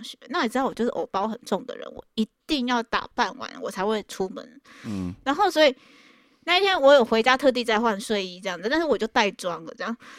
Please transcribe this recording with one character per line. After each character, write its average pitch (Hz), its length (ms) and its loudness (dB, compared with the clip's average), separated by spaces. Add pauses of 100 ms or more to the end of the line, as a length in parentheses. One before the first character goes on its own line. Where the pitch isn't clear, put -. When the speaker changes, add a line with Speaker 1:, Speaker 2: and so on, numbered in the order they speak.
Speaker 1:
学。 - 140 -16 (120)
那 320 120 -2
你 233 80 0
知 - 80 -6
道 262 80 0
我 214 80 -2
就 220 100 -2
是 240 80 0
偶 - 200 -4
包 202 160 -2
很 220 180 -6
重 180 220 -2
的 - 100 -12
人， - 160 -14
我 - 100 -16 (120)
一 220 120 0 (200)
定 262 200 -2
要 247 140 0
打 - 320 -4
扮 208 240 -2
完 - 140 -12 (100)
我 - 80 -6
才 196 160 -4
会 214 220 0
出 185 220 -4
门。 - 320 -16 (240)
Speaker 2:
嗯。 95 280 -4 (100)
Speaker 1:
然 277 120 0
后 381 160 2
所 311 120 4
以 262 120 6 (720)
那 349 120 2
一 381 40 2
天 381 200 2
我 277 140 10
有 240 100 6
回 226 160 0
家 254 160 4
特 269 140 4
地 233 120 0
再 214 160 0
换 226 220 0
睡 202 240 -2
衣 180 160 -12
这 190 80 -6
样 175 100 -6
子， 190 80 -4
但 302 120 0
是 339 60 0
我 254 120 2
就 214 80 -4
带 220 240 2
妆 165 340 -8
了 156 140 -16
这 180 60 -8
样。 226 120 -6 (240)